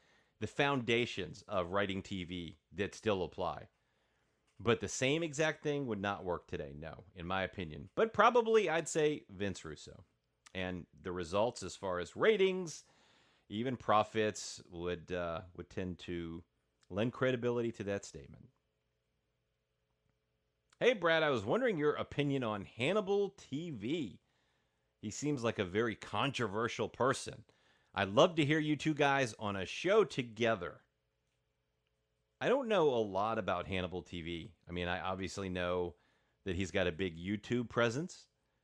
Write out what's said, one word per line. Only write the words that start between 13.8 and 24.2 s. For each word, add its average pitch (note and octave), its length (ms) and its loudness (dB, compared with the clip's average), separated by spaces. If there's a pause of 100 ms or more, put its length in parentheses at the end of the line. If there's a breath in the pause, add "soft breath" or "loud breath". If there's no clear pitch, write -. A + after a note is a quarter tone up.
would, F2 420 -4
uh, E2+ 300 -4 (140)
would F2 140 -12
tend F#2 300 -4
to E2+ 420 -6 (460)
lend A2 240 0
credibility A#2+ 600 0
to G#2 120 -8
that G2+ 200 -4
statement. - 440 -18 (2250)
Hey, A#3+ 160 6
Brad, E3 280 4
I D3+ 80 4
was A2 140 2
wondering G#3 320 2
your D3 180 2
opinion C#3 480 -2
on G#2 240 -2 (120)
Hannibal G3 580 0
T D#3+ 340 -8
V. A#2+ 500 -4 (840)